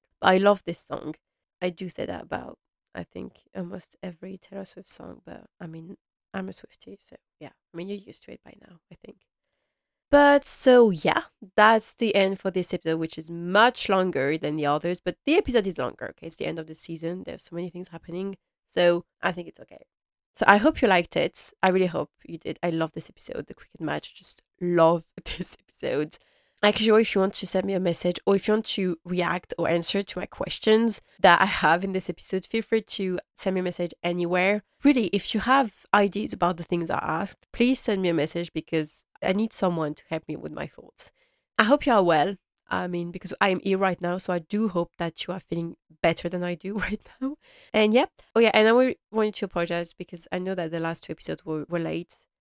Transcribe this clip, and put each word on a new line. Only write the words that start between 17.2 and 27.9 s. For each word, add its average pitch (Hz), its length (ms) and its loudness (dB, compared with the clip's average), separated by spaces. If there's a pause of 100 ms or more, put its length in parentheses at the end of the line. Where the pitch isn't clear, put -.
There's - 180 -14
so - 140 -14
many 175 140 -8
things 180 180 -14
happening. 185 480 -10 (320)
So 175 360 2 (160)
I 185 120 -2
think 170 160 -14
it's - 120 -20
okay. - 260 -20 (460)
So - 140 -4
I 202 120 8
hope 302 220 2
you 226 80 6
liked 180 280 2
it. - 360 -4 (100)
I 190 60 6
really 185 180 2
hope 156 240 -4 (140)
you 165 140 -12
did. - 240 -10
I 175 80 -2
love 165 220 -2
this - 180 -12
episode, - 360 -10
the - 80 -18
cricket - 260 -20
match. 147 340 -6
Just - 280 -10 (180)
love 170 440 4 (100)
<laughs> - 100 -20
this - 360 -8
episode. - 580 -6 (440)
Like, 208 140 4
sure, 214 220 4
if 226 160 2
you 196 60 2
want 196 140 2
to - 120 -4
send 185 200 0
me 196 80 -2
a 180 60 0
message 180 440 0